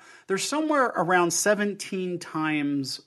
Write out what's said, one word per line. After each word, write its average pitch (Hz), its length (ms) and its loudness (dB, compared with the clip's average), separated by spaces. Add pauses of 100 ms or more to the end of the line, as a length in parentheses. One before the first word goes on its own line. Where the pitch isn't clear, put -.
(260)
they're 196 100 0
somewhere 294 580 0
around 175 380 4
seventeen 196 840 0
times 147 880 -2